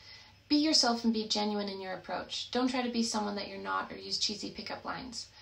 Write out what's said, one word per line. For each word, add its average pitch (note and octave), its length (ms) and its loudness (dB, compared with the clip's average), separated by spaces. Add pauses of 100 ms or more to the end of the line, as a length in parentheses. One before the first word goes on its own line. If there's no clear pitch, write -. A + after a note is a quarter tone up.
(480)
Be D4+ 80 6
yourself C#4+ 480 4
and A3+ 100 6
be G#3+ 140 0
genuine G#3 400 0
in G3 120 -6
your F#3+ 140 -6
approach. - 560 -6
Don't B3+ 180 4
try B3+ 140 0
to A#3 80 0
be A#3 140 4
someone G#3 320 0
that G3 100 -4
you're G3 100 -8
not F#3+ 340 -2
or - 60 -10
use F#3+ 220 -4
cheesy G3+ 320 -2
pickup - 340 -8
lines. - 440 -8 (140)